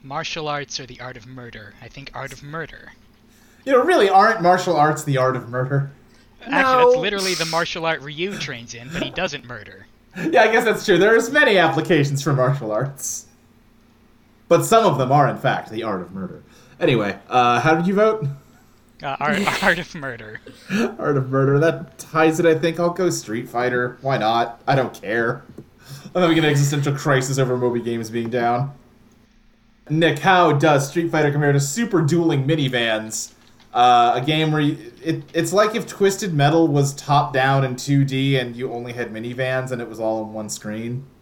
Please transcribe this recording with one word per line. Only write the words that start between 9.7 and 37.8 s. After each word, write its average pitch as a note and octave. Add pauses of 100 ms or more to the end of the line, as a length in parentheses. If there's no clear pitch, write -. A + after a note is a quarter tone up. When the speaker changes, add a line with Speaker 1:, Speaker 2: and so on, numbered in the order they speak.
Speaker 2:
Yeah, F3
I G#3+
guess A3+
that's G#3+
true. G3
There's A3+
many C4+
applications D3+
for D3+
martial B2+
arts. - (1200)
But D#3
some A3+
of D3+
them B2+
are, C#3+
in -
fact, G#2+
the A2+
art G#2
of F2
murder. F#2+ (380)
Anyway, A2 (100)
uh, A#2+
how D#3+
did E3+
you G3
vote? G#3+ (760)
Speaker 1:
Uh, C#3
art, D3+
<laughs> -
art F#3
of -
murder. A2+ (580)
Speaker 2:
Art D3+
of B2+
murder. C3+
That C#3+
ties D#3+
it, E3+
I D#3+
think. E3
I'll E3+
go F3
Street -
Fighter. B2
Why C3+
not? A#2
I C3+
don't B2+
care. A#2 (720)
I'm F3+
having E3
an D#3
existential C#3+
crisis C3+
over B2+
Moby A#2+
Games A#2
being A2+
down. A#2+ (1160)
Nick, D#3
how F3+
does C#3+
Street E3
Fighter D3+
compare D3
to C#3
Super G3
Dueling D#3
Minivans? A#2+ (420)
Uh, A#2+
a B2+
game D#3
where D3+
you, C#3+ (260)
it, D#3 (120)
it's E3
like G#3
if A3
Twisted G3
Metal D3+
was C#3+
top-down C3+
in B2
two C#3